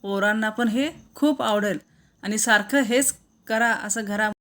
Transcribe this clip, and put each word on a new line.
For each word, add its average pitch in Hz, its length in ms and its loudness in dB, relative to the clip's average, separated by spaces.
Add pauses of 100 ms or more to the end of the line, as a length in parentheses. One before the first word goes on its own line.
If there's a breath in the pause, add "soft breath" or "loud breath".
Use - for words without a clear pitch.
पोरांना 208 460 0
पण 226 200 -2
हे 262 220 0 (240)
खूप 285 280 0
आवडेल 208 360 0 (440 soft breath)
आणि 208 160 -4
सारखं 214 440 2
हेच 247 320 2 (320)
करा 226 260 2
असं 214 320 -4
घरा 208 260 -2 (100)